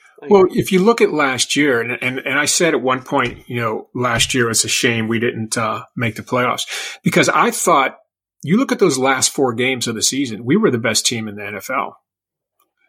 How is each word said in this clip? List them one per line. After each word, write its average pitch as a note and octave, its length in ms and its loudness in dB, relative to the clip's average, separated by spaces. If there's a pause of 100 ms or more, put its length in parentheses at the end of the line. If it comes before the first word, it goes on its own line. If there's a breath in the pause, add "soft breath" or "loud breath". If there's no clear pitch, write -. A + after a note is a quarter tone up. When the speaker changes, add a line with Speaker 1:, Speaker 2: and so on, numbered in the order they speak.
(240 soft breath)
Speaker 1:
Okay. D3 100 -14
Speaker 2:
Well, F#3+ 160 8
if - 220 -2
you F#3 120 4
look A3+ 160 4
at G3+ 140 4
last C3+ 420 -2
year, C#3 240 2
and, A#2 120 -4 (100)
and, B2+ 160 -4
and C#3 220 -2
I D3 60 2
said D#3+ 280 2
at B2 80 0
one B2+ 220 0
point, B2 440 -2
you A#2+ 120 -6
know, A2 340 -4
last A#2+ 400 0
year A#2+ 160 2
it's A2 140 0
a A2+ 40 -8
shame A#2 400 0
we A2+ 120 0
didn't, A2 400 -2
uh, G#2+ 240 -4 (120)
make A#2 200 -4
the G#2+ 80 -12
playoffs B2 420 -2 (380 loud breath)
because - 260 2
I F#3+ 220 2
thought, D3 460 0 (460)
you D#3 140 2
look C4 140 0
at A#3 80 -2
those D#3 180 4
last C3 340 0
four B2+ 220 0
games B2 340 -2
of A#2 60 -2
the G#2 80 -8
season, A#2+ 420 -4
we C3+ 140 2
were G#3+ 140 2
the A#2+ 80 0
best A2 260 -2
team A2+ 220 -4
in G#2 80 -12
the G#2 100 -12
N G#2 100 -10
F F#2+ 140 -12
L. C3 280 -6 (920)